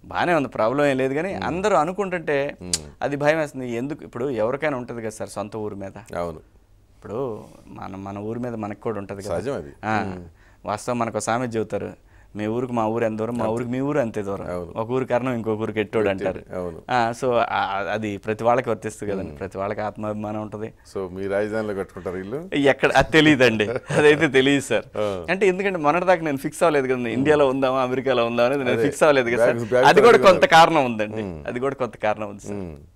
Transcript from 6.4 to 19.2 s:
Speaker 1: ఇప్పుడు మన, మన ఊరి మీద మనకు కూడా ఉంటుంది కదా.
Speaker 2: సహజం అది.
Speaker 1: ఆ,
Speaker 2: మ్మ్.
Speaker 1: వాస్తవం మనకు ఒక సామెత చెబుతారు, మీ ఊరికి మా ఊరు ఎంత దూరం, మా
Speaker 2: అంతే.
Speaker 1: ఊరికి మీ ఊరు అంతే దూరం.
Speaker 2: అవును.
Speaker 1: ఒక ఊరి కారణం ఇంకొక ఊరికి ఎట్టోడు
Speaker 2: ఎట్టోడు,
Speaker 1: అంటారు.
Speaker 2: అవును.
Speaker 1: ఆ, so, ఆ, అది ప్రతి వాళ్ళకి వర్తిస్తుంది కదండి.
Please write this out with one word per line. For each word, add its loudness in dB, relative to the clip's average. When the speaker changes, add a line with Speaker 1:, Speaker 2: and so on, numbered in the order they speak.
Speaker 1:
ఇప్పుడు -8
మన, -14
మన -10
ఊరి -8
మీద -8
మనకు -10
కూడా -6
ఉంటుంది -10
కదా. -8
Speaker 2:
సహజం -4
అది. -10
Speaker 1:
ఆ, -2
Speaker 2:
మ్మ్. -8
Speaker 1:
వాస్తవం -4
మనకు -2
ఒక -4
సామెత -2
చెబుతారు, -6
మీ -4
ఊరికి -4
మా -2
ఊరు -2
ఎంత -2
దూరం, -4
మా -2
Speaker 2:
అంతే. -2
Speaker 1:
ఊరికి -4
మీ -2
ఊరు -2
అంతే -2
దూరం. -6
Speaker 2:
అవును. -8
Speaker 1:
ఒక -4
ఊరి -2
కారణం -2
ఇంకొక -4
ఊరికి -4
ఎట్టోడు 0
Speaker 2:
ఎట్టోడు, -2
Speaker 1:
అంటారు. -8
Speaker 2:
అవును. -10
Speaker 1:
ఆ, 0
so, 0
ఆ, 0
అది -4
ప్రతి -6
వాళ్ళకి 2
వర్తిస్తుంది -6
కదండి. -6